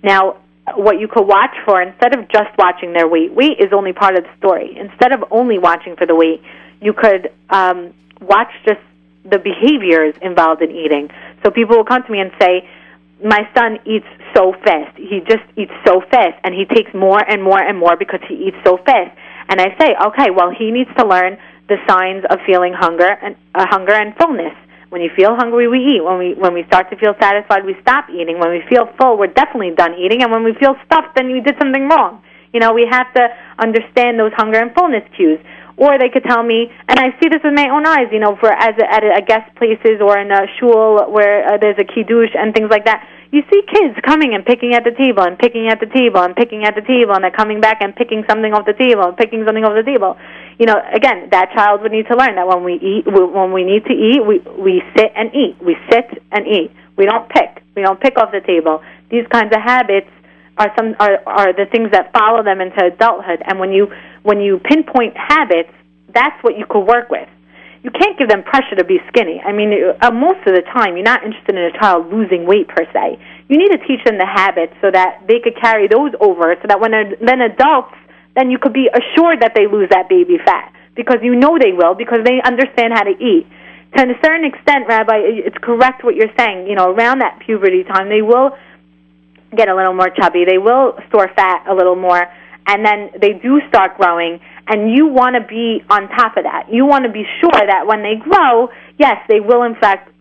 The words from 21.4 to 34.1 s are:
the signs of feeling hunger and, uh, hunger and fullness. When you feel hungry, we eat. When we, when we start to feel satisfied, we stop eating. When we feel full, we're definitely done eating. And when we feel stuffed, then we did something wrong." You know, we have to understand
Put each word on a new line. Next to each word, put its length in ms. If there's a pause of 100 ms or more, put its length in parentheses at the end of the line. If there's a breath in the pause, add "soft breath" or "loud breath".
the 80 (100)
signs 440
of 160
feeling 260
hunger 500
and, 140 (180)
uh, 120
hunger 260
and 240
fullness. 380 (340 soft breath)
When 140
you 80
feel 260
hungry, 320
we 120
eat. 220
When 160
we, 160
when 200
we 100
start 260
to 60
feel 240
satisfied, 460
we 160
stop 260
eating. 300
When 120
we 120
feel 240 (120)
full, 200
we're 80
definitely 460
done 220
eating. 280
And 100
when 100
we 120
feel 200 (120)
stuffed, 280
then 160
we 100
did 180
something 300
wrong." 340 (320 soft breath)
You 60
know, 120
we 180
have 240
to 140 (300 loud breath)
understand 600